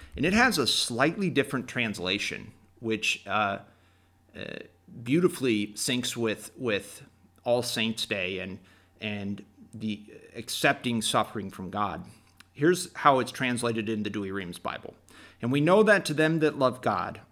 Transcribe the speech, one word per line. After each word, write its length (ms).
And 100
it 80
has 240
a 100
slightly 640
different 380
translation, 840
which, 480
uh, 320
uh, 260
beautifully 720
syncs 400
with, 400
with 480
All 200
Saints' 420
Day 340
and, 200
and 420
the 280
accepting 680
suffering 480
from 200
God. 360
Here's 400
how 260
it's 120
translated 580
in 140
the 60
Douay-Rheims 500
Bible. 340
"And 100
we 80
know 240
that 220
to 80
them 260
that 200
love 220
God, 400